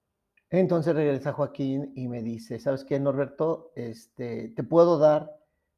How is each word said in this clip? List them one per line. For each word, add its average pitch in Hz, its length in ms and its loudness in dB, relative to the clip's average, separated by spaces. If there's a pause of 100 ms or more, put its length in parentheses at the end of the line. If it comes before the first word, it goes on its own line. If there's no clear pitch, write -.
(500)
Entonces 170 440 2
regresa 143 380 0
Joaquín 139 640 -4
y 127 140 -8
me 120 140 -8
dice: 117 360 -10
"¿Sabes 135 260 -4
qué, 139 140 -2
Norberto? 139 760 -2
Este, 117 720 -12
te - 160 -10
puedo 170 340 6
dar 151 400 4 (400)